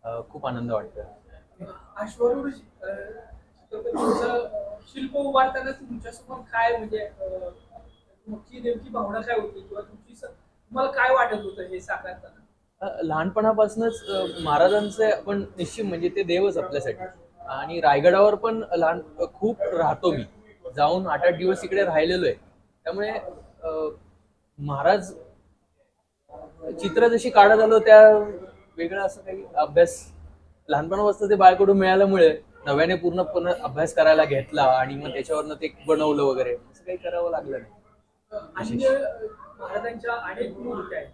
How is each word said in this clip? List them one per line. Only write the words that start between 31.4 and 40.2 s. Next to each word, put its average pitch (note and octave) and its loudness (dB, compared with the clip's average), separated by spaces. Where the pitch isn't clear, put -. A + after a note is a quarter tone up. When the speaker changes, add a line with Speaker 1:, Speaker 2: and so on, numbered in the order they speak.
Speaker 1:
मिळाल्यामुळे F#3+ 6
नव्याने D#3 2
पूर्णपणे F3 -2
अभ्यास D3+ -4
करायला D#3 6
घेतला C3+ -2
आणि C3 2
मग C#3+ -10
त्याच्यावरनं D3+ -6
ते D#3 -10
बनवलं D3+ 2
वगैरे, B2+ 0
असं - -18
काही F3+ -10
करावं F3 -6
लागलं C#3 -8
नाही. A2 -18
Speaker 2:
अन्य A#3+ -4
महाराजांच्या A#3 -10